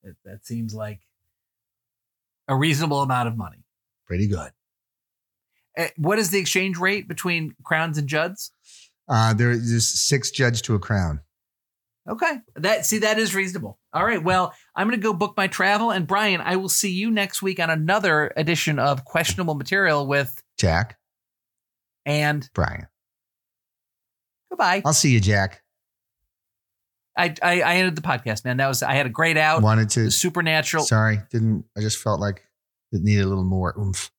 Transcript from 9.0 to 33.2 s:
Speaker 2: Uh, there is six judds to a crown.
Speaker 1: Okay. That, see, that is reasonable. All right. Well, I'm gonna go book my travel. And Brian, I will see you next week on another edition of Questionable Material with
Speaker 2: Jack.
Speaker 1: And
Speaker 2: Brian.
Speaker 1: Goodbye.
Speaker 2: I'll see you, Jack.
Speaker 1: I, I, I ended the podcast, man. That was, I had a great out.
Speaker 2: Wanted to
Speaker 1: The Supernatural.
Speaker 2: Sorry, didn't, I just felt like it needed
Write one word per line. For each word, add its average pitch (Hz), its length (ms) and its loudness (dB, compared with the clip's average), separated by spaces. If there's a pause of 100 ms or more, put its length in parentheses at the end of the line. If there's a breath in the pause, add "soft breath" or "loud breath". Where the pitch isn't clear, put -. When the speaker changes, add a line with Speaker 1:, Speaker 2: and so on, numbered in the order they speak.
Speaker 2:
Uh, 113 260 4
there 120 180 2
is 117 360 0 (120)
six - 300 0
judds 120 340 0
to 113 120 0
a 101 40 2
crown. 87 420 -2 (880)
Speaker 1:
Okay. 320 300 -2 (160)
That, 180 300 0
see, 220 140 0
that 214 200 2
is 196 160 -2
reasonable. 180 440 -6 (140)
All 170 120 0
right. 214 180 -2
Well, 185 300 2 (220 loud breath)
I'm 190 120 0
gonna 240 100 0
go 214 160 0
book 196 220 -2
my 196 120 0
travel. 208 440 0
And 185 160 -2
Brian, 196 340 0
I 175 140 0
will 190 140 -2
see - 220 0
you 202 200 -2
next 202 300 -2
week 190 180 -4
on 165 100 0
another 160 680 2
edition 156 420 0
of 135 260 0
Questionable 165 500 -2
Material 151 520 0
with 139 340 -2 (160)
Speaker 2:
Jack. 87 400 0 (1080)
Speaker 1:
And 147 480 -2
Speaker 2:
Brian. - 340 -4 (1600)
Speaker 1:
Goodbye. 196 360 2
Speaker 2:
I'll 156 80 2
see 143 180 4
you, 117 80 6
Jack. 98 420 2 (1600)
Speaker 1:
I, 175 240 0
I, 180 200 2
I 160 140 2
ended 185 200 2
the 156 60 -8
podcast, 123 440 -2
man. 127 120 0
That 135 100 2
was, 131 160 0
I - 100 0
had 135 140 2
a - 20 -2
great 156 280 0
out. 156 260 4
Speaker 2:
Wanted 110 260 4
to 117 140 0
Speaker 1:
The 110 80 0
Supernatural. 165 720 0
Speaker 2:
Sorry, 110 360 2 (120)
didn't, 110 340 0 (100)
I 101 60 -6
just 107 160 -2
felt 104 220 -2
like 101 240 -4 (480)
it 95 100 -2
needed 101 240 4